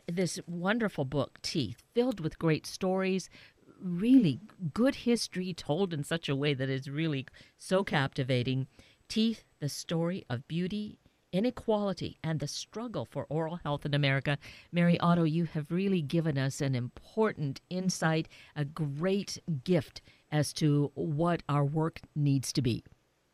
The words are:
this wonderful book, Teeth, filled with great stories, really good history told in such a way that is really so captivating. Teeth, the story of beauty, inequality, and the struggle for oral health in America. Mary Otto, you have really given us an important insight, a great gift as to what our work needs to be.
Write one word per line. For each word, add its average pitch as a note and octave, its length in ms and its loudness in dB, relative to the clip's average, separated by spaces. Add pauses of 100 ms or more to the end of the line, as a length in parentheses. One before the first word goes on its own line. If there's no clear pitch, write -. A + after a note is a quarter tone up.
this F3 400 -2
wonderful F3+ 580 -2
book, C#3 360 -4
Teeth, B2 420 -4 (100)
filled A3 260 0
with D#3 200 -4
great D#3+ 260 0
stories, F#3+ 640 -2 (500)
really F#3 600 6 (340)
good B3+ 220 2
history F#3 580 -2
told E3+ 400 -2
in D3 100 -4
such E3 260 -4
a C#3+ 60 2
way C#3+ 200 2
that C3 140 -2
is C3+ 200 -4
really C#3+ 380 -2 (300)
so F#3+ 260 0
captivating. C3 840 0 (420)
Teeth, A3 360 0 (160)
the C#3+ 100 -4
story E3+ 600 -4
of B2 180 -6
beauty, G3 500 -6 (340)
inequality, G3+ 920 -2
and D#3+ 160 -2
the C#3+ 80 -6
struggle G#3+ 580 -8
for - 240 -8
oral D#3+ 280 -4
health D3 280 -4
in C#3 80 -2
America. C#3+ 460 2 (320)
Mary F3 280 4
Otto, F3 240 6
you D#3+ 220 2
have D3 240 -6
really F#3 320 2
given D#3 360 0
us C3+ 240 0
an C3+ 120 2
important C#3 960 -2
insight, F3 580 0 (280)
a D3 100 -2
great D#3 720 -2 (260)
gift - 380 0 (300)
as D3+ 220 0
to D3 420 2
what E3 520 -2
our C#3+ 180 2
work D#3 340 -2 (160)
needs C#3 380 2
to D#3 80 0
be. A#2 220 0 (500)